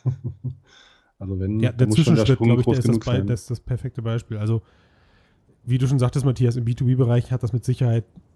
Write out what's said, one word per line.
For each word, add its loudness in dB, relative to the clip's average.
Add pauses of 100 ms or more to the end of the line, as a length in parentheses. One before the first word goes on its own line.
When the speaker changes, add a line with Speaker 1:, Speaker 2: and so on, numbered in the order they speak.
Speaker 1:
<laughs> -8 (560)
Also -8
wenn, -4
Speaker 2:
Ja, 0
der 2
Speaker 1:
muss 0
schon 6 (120)
der 4
Speaker 2:
Zwischenschritt, 4
Speaker 1:
Sprung 2
Speaker 2:
glaub 4
ich, 0
Speaker 1:
groß 2
Speaker 2:
der 0
ist -2
das 4
Speaker 1:
genug -8
Speaker 2:
Be-, -2
Speaker 1:
sein. -2
Speaker 2:
das -2
ist -12
das -6
perfekte -8
Beispiel. -6
Also, -2 (1040)
wie 0
du 0
schon 2
sagtest, 0
Matthias, 0
im -4
B 0
two -4
B-Bereich 2
hat -4
das -4
mit -4
Sicherheit 0 (320)